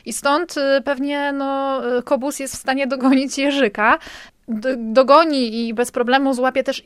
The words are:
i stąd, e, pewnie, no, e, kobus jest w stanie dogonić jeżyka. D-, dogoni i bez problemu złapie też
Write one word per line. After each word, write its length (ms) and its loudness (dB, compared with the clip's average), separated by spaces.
i 80 -10
stąd, 460 -2
e, 260 2
pewnie, 480 -2
no, 480 -2
e, 40 -2
kobus 380 -2
jest 140 -8
w 40 -12
stanie 280 -2
dogonić 520 2
jeżyka. 600 2
D-, 260 -4
dogoni 920 4
i 60 -6
bez 160 -2
problemu 440 2
złapie 300 0
też 220 -6